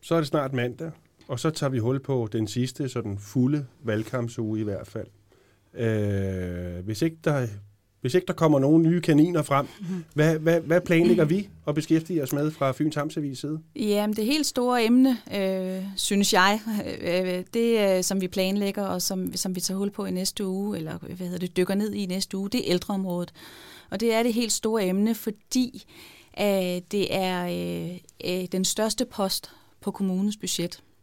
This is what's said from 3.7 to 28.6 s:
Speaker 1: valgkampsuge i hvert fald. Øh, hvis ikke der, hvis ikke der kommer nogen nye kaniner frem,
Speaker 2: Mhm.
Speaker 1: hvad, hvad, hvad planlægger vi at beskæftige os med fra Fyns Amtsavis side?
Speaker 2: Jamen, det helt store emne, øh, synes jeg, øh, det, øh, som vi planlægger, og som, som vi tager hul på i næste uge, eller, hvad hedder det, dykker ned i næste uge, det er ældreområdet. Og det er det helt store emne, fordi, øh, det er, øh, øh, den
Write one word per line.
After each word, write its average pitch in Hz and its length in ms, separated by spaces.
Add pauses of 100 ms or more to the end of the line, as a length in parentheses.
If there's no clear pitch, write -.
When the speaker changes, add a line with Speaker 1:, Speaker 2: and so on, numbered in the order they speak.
Speaker 1:
valgkampsuge 110 800
i - 20
hvert 101 240
fald. - 200 (680)
Øh, 95 1080
hvis 104 180
ikke 165 220
der, 143 220 (540)
hvis 127 140
ikke 185 120
der 185 60
kommer 156 260
nogen 151 240
nye 165 180
kaniner 160 420
frem, 139 240 (140)
Speaker 2:
Mhm. 180 240 (100)
Speaker 1:
hvad, 160 240
hvad, 165 220
hvad 160 200
planlægger 170 440
vi 180 240 (200)
at 147 60
beskæftige 160 480
os 131 100
med 147 180
fra 139 220
Fyns 151 240
Amtsavis 147 420
side? 156 220 (160)
Speaker 2:
Jamen, 208 400
det 214 80
helt 285 220
store 247 380
emne, 247 340 (160)
øh, 190 480 (140)
synes 202 360
jeg, 202 280 (400)
øh, 180 440 (100)
det, 226 440
øh, 185 60
som 190 160
vi 185 80
planlægger, 196 580
og 180 160
som, 180 340
som 185 180
vi 180 60
tager 190 180
hul 202 120
på 202 140
i 190 60
næste 185 360
uge, 196 320
eller, 160 200
hvad - 180
hedder 180 220
det, 180 180
dykker 190 180
ned 208 180
i 202 140
næste 185 300
uge, 196 140
det 247 100
er - 120
ældreområdet. 180 600 (580)
Og 196 100
det 226 140
er 226 80
det 233 120
helt 226 180
store 220 340
emne, 202 280
fordi, 226 720 (560)
øh, 202 40 (460)
det 202 240
er, 185 320
øh, 175 520 (420)
øh, 185 120
den 185 120